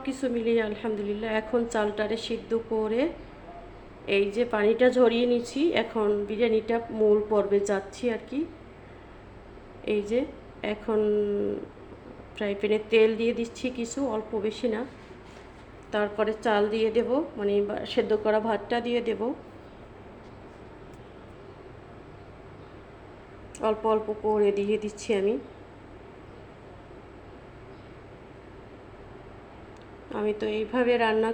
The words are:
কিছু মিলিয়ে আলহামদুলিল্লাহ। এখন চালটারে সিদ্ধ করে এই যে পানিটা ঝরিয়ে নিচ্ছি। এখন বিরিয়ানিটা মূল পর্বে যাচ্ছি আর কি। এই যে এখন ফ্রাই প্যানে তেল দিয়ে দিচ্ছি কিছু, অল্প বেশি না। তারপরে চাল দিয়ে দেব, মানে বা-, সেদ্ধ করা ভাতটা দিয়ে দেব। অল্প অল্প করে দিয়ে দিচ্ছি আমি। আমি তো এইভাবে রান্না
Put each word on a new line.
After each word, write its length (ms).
কিছু 240
মিলিয়ে 340
আলহামদুলিল্লাহ। 680
এখন 320
চালটারে 520
সিদ্ধ 420
করে 400
এই 240
যে 140
পানিটা 460
ঝরিয়ে 360
নিচ্ছি। 460
এখন 560
বিরিয়ানিটা 520
মূল 380
পর্বে 320
যাচ্ছি 500
আর 80
কি। 140
এই 200
যে 220
এখন 380
ফ্রাই 180
প্যানে 240
তেল 260
দিয়ে 160
দিচ্ছি 380
কিছু, 360
অল্প 320
বেশি 300
না। 160
তারপরে 400
চাল 260
দিয়ে 220
দেব, 340
মানে 260
বা-, 240
সেদ্ধ 300
করা 240
ভাতটা 400
দিয়ে 200
দেব। 340
অল্প 260
অল্প 360
করে 300
দিয়ে 260
দিচ্ছি 360
আমি। 240
আমি 260
তো 60
এইভাবে 520
রান্না 360